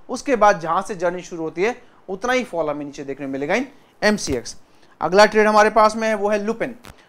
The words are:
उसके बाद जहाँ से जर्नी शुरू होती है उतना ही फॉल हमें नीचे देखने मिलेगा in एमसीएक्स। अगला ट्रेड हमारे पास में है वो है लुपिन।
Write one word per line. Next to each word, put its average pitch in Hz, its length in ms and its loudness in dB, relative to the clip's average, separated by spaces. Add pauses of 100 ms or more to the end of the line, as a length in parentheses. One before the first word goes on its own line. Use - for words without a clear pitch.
उसके 262 280 -2
बाद 202 240 4
जहाँ 165 220 -2
से 208 120 -10
जर्नी 175 280 -4
शुरू 170 200 -12
होती 160 200 -6
है 233 120 0 (340)
उतना 202 240 -2
ही 254 120 0
फॉल 165 260 -4
हमें 147 140 -8
नीचे 143 200 -14
देखने 139 220 -10
मिलेगा 139 280 -4
in 254 100 0 (380)
एमसीएक्स। 180 540 -2 (440)
अगला 190 260 6
ट्रेड 208 200 2
हमारे 214 240 6
पास 214 260 2
में 220 120 -4
है 220 60 0
वो 202 140 -2
है 208 160 0
लुपिन। 202 300 -6 (340)